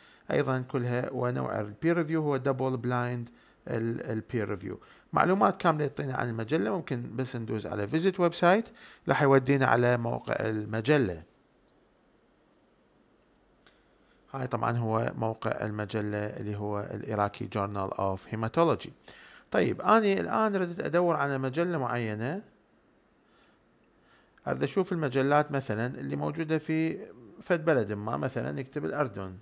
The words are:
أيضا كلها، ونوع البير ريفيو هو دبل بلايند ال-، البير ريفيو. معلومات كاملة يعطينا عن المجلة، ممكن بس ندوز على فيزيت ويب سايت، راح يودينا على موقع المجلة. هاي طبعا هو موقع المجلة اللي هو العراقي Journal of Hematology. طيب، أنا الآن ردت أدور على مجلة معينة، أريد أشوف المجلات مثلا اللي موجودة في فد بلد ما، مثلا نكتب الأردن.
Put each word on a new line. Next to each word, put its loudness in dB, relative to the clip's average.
أيضا 2
كلها، -2
ونوع -2
البير 0
ريفيو 0
هو 2
دبل 0
بلايند -2
ال-، -2
البير -2
ريفيو. -6
معلومات 4
كاملة 2
يعطينا -4
عن -2
المجلة، 0
ممكن -6
بس -6
ندوز -4
على -2
فيزيت 0
ويب 4
سايت، 4
راح 4
يودينا 6
على 6
موقع -2
المجلة. 2
هاي -4
طبعا 0
هو 0
موقع -2
المجلة -2
اللي -4
هو -4
العراقي -2
Journal -2
of -2
Hematology. 0
طيب، 2
أنا 4
الآن 0
ردت -4
أدور 2
على 0
مجلة 0
معينة، -2
أريد -2
أشوف -2
المجلات 2
مثلا -2
اللي -6
موجودة -2
في -2
فد 0
بلد 4
ما، -4
مثلا -4
نكتب -8
الأردن. -4